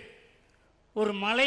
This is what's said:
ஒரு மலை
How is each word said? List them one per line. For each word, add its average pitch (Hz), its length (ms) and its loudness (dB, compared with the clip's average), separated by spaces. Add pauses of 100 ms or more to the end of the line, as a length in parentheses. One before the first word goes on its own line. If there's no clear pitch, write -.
(960)
ஒரு 214 160 0
மலை 214 340 2